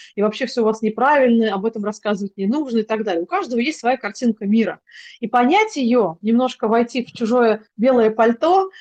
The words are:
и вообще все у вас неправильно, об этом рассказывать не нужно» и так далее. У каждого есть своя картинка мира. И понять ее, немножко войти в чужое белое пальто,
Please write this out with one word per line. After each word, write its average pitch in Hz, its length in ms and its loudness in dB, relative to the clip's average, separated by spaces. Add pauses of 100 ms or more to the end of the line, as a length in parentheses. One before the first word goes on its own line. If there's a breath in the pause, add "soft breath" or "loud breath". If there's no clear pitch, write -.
(160 loud breath)
и 202 60 -2
вообще 214 240 -2
все 240 160 -2
у - 20 2
вас 220 180 0
неправильно, 233 720 2
об 196 120 -4
этом 220 180 -6
рассказывать 202 540 -6
не 196 80 -4
нужно» 254 340 -2
и - 20 -4
так 220 220 -4
далее. 175 180 -2
У - 40 -6
каждого 254 340 -4
есть 302 200 -4
своя 247 180 0
картинка 220 480 -4
мира. 208 340 0 (400 loud breath)
И 226 80 -6
понять 330 480 2
ее, 226 460 0
немножко 233 460 0
войти 240 360 0
в - 80 -16
чужое 226 500 0 (160)
белое 233 320 4
пальто, 302 600 2 (100)